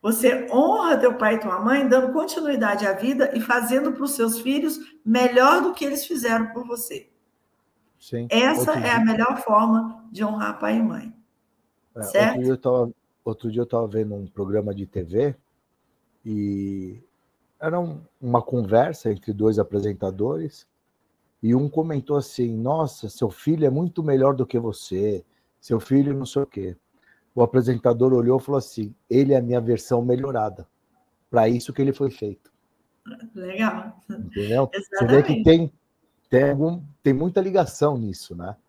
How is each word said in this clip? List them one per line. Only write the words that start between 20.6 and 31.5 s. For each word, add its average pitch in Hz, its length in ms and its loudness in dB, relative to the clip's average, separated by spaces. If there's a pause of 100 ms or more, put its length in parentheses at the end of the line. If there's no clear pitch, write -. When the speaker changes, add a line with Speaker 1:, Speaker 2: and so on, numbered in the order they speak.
Speaker 2:
e 113 100 2
um 139 160 0
comentou 151 480 -2
assim: 120 400 -4
"Nossa, 135 500 -4
seu 107 220 -4
filho 156 380 0
é - 20 4
muito 165 320 -2
melhor 139 320 2
do 127 140 -2
que 120 100 -4
você, 101 680 -4 (360)
seu 113 200 -2
filho 139 380 2
não 135 80 -6
sei 139 160 -2
o 139 60 -2
quê." 92 280 -10 (600)
O 120 60 2
apresentador 120 720 4
olhou 123 260 4
e 131 40 -6
falou 139 140 -2
assim: 110 380 -6 (140)
"Ele 139 240 4
é 131 40 6
a 123 40 4
minha 120 200 0
versão 117 400 0
melhorada. 123 680 -2 (640)
Pra 113 180 4
isso 120 240 0